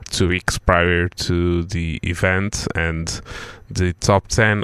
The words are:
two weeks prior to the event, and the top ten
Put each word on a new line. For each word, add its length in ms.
two 180
weeks 300
prior 500
to 560
the 400
event, 720
and 440
the 260
top 340
ten 360